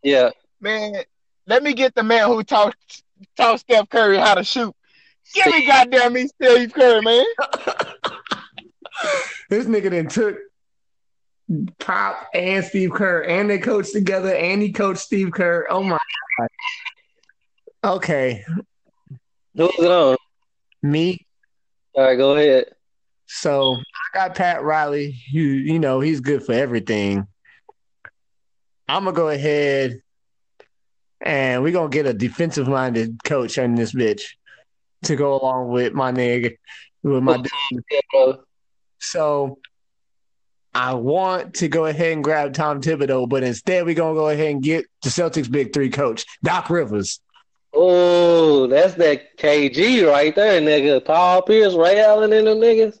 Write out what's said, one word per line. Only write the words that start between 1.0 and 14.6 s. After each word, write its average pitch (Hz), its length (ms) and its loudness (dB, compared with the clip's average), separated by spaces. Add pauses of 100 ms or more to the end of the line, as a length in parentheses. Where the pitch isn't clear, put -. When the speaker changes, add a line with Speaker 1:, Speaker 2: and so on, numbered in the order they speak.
Speaker 2:
let 240 160 2
me 294 120 -2
get 254 200 0
the 233 80 -2
man 220 260 2
who 226 140 0
taught, 208 320 2 (640)
taught 226 240 2
Steph 220 300 2
Curry 208 280 4
how 208 160 4
to 185 100 -2
shoot. 226 300 -4 (600)
Give 381 120 2
me - 60 4
Speaker 1:
Steve. 311 160 0
Speaker 2:
goddamn 247 460 4
me 254 140 -2
Steve 247 440 4
Curry, 240 300 6
man. 233 280 4
Speaker 3:
<laughs> 466 60 -8 (2250)
This 226 160 -2
nigga 202 240 0
done 165 180 -4
took 214 300 -2 (1400)
Pop 196 560 -6
and 185 300 -2
Steve 190 280 -2
Kerr, 180 300 0
and 196 260 -2
they 202 100 -2
coached 208 340 -4
together, 190 420 0
and 180 260 -2